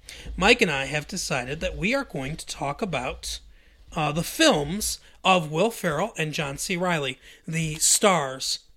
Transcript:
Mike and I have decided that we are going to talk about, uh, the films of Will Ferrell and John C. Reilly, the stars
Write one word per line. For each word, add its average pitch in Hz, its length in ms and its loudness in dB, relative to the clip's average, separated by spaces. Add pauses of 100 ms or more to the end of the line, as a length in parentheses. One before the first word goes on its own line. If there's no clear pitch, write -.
(360)
Mike 214 240 6
and 190 100 4
I 135 140 0
have 147 240 -4
decided 151 520 -6
that 170 160 -4
we 185 180 0
are 277 100 0
going 143 320 -8
to - 100 -12
talk - 360 -6
about, 147 580 -6 (540)
uh, 151 180 0
the 160 100 -2
films 196 760 0 (260)
of 180 260 4
Will 175 200 2
Ferrell 180 480 -2
and 156 140 -2
John 139 260 -4
C. - 180 -4
Reilly, 165 420 -2 (300)
the 160 280 -4
stars 147 840 2 (160)